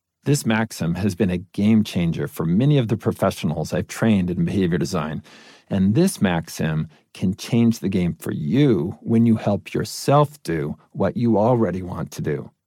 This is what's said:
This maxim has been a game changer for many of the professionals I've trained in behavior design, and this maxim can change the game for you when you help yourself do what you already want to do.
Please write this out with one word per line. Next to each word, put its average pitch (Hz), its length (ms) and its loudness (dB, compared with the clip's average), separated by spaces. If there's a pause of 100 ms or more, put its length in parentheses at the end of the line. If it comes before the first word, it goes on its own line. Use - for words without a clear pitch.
(240)
This 143 220 0
maxim 113 500 0
has 92 180 -2
been 95 160 0
a 90 80 -2
game 104 460 2
changer 80 440 -2
for - 180 -6
many 131 340 2
of 117 80 0
the - 100 -2
professionals 90 720 -2
I've 92 160 -4
trained 98 440 2
in 85 140 -2
behavior 87 340 0
design, 78 420 -4 (480)
and 98 240 2
this 180 280 2
maxim 82 680 -2 (260)
can 90 220 -2
change 117 440 2
the 98 100 -4
game 87 260 0
for - 160 -8
you 95 720 0
when 117 260 2
you 113 80 6
help - 400 -4
yourself - 640 0
do 78 340 -4 (160)
what - 260 -2
you 113 200 2
already 101 460 2
want 87 300 -8
to - 80 -10
do. 76 280 -4 (180)